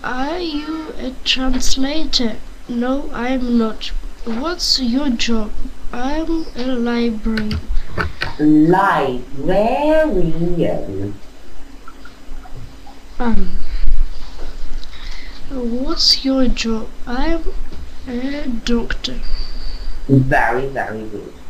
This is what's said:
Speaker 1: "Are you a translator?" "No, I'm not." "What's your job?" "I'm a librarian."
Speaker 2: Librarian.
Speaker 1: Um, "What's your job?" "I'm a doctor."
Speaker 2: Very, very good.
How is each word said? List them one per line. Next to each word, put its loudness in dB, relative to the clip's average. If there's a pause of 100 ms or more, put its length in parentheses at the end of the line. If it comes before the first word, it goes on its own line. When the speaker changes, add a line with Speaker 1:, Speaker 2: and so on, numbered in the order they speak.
Speaker 1:
"Are -6
you -8
a -6 (140)
translator?" 2 (320)
"No, -4
I'm -2
not." -4 (340)
"What's -2
your 0
job?" 0 (420)
"I'm -2
a -4
librarian." -2 (800)
Speaker 2:
Librarian. 0 (2000)
Speaker 1:
Um, 8 (1900)
"What's -2
your 4 (140)
job?" -2 (180)
"I'm 2 (680)
a -4 (220)
doctor." -2 (920)
Speaker 2:
Very, 2 (100)
very -8 (120)
good. -14 (160)